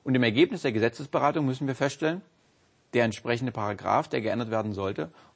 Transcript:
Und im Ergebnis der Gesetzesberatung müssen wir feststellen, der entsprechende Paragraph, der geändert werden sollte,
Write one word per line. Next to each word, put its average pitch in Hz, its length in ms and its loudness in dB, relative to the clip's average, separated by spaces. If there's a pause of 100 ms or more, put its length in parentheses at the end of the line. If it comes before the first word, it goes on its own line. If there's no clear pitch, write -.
Und 131 100 2
im 123 80 4
Ergebnis 123 400 4
der 127 100 0
Gesetzesberatung 143 720 0
müssen 131 220 -2
wir 135 80 -2
feststellen, 156 480 -2 (720)
der 120 100 4
entsprechende 117 480 -2
Paragraph, 104 560 -2
der 131 120 -2
geändert 110 300 -2
werden 107 220 -2
sollte, 98 380 -4 (260)